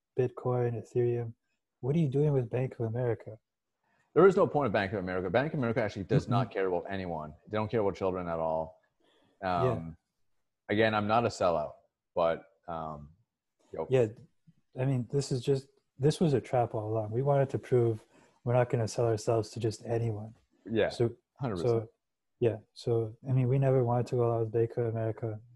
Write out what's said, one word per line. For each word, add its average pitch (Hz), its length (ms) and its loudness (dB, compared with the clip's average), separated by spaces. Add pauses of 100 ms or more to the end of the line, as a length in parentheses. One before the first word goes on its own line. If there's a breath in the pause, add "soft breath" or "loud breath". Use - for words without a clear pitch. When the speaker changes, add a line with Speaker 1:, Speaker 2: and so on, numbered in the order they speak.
(200)
Speaker 1:
Bitcoin, 123 560 -2
Ethereum. 120 560 -2 (480)
What 135 160 -2
are 175 40 2
you 151 100 2
doing 143 240 2
with 127 160 0
Bank 127 300 -4
of 117 80 -2
America? 113 500 -4 (800)
Speaker 2:
There 165 100 8
is 190 100 8
no 190 120 4
point 147 180 0
of 101 80 0
Bank 101 200 2
of 104 60 0
America. 92 300 -2
Bank 127 240 2
of 160 60 -2
America 117 240 0
actually 101 220 -6
does 101 200 2
Speaker 1:
Mm-mm. 107 60 -2
Speaker 2:
not 101 200 0
care 98 160 -2
about 87 220 -2
anyone. 85 440 -6 (180)
They 104 40 -4
don't 107 140 -2
care 117 120 0
about 98 140 0
children 92 320 -2
at 82 120 -4
all. 80 400 -4 (640 soft breath)
Speaker 1:
Yeah. 90 180 0 (120)
Speaker 2:
Um, 82 220 -8 (720)
again, 110 260 2
I'm 104 120 0
not 117 160 4
a 113 60 2
sellout, 82 440 0 (420)
but, 82 300 0 (220)
um, 78 420 -10 (600)
yo. - 200 -6
Speaker 1:
Yeah, 127 160 4 (720)
I 127 60 0
mean, 127 260 -2
this 143 200 -2
is 131 120 -2
just, 135 240 0 (320)
this 147 200 2
was 160 140 2
a 113 80 2
trap 120 320 0
all 107 180 -4
along. 110 200 -2
We 120 100 -2
wanted 139 300 2
to 117 80 -2
prove 117 400 2 (440 soft breath)
we're 120 120 0
not 123 160 2
gonna 117 160 0
sell 120 180 -2
ourselves 113 460 0
to - 80 -10
just 110 260 -4
anyone. 113 480 -4 (360)
Speaker 2:
Yeah, 104 200 2
Speaker 1:
So, 117 220 0 (280)
Speaker 2:
hundred 117 180 -2
percent. 87 120 0 (140)
Speaker 1:
so, 110 60 -12 (500)
yeah. 107 180 2 (160)
So, 113 400 -2 (160)
I 131 40 0
mean, 127 140 2
we 135 120 2
never 131 240 4
wanted 120 240 0
to - 80 -4
go 117 180 2
out 117 80 0
with 113 100 -4
Bank 113 260 2
of 120 100 0
America. 110 520 -4 (160)